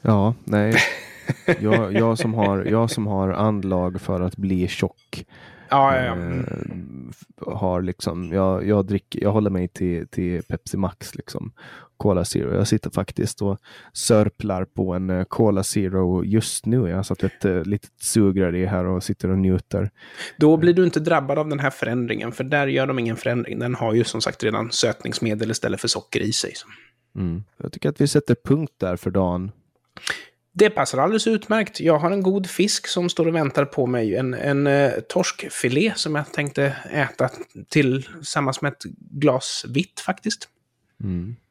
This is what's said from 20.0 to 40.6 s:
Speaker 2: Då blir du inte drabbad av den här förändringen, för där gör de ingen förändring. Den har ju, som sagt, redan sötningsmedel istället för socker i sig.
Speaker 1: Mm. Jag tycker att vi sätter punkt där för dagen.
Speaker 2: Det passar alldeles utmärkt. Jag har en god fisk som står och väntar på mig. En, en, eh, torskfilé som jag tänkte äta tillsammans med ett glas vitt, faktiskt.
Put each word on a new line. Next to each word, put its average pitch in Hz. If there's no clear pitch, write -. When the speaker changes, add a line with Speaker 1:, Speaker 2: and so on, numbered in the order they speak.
Speaker 2:
Då 156
blir 175
du 185
inte 165
drabbad 147
av 156
den 139
här 139
förändringen, 117
för 120
där 143
gör 135
de 135
ingen 117
förändring. 117
Den 120
har 113
ju, 117
som 113
sagt, -
redan 110
sötningsmedel 110
istället 107
för -
socker -
i 113
sig. -
Speaker 1:
Mm. 92
Jag -
tycker -
att 147
vi 143
sätter 143
punkt 147
där 90
för 92
dagen. 92
Speaker 2:
Det 208
passar 139
alldeles 202
utmärkt. 220
Jag 165
har 170
en 196
god 185
fisk -
som 180
står 165
och 165
väntar 147
på 135
mig. 117
En, 127
en, 139
eh, 139
torskfilé 175
som 156
jag 147
tänkte 139
äta 131
tillsammans 135
med 143
ett -
glas -
vitt, 139
faktiskt. -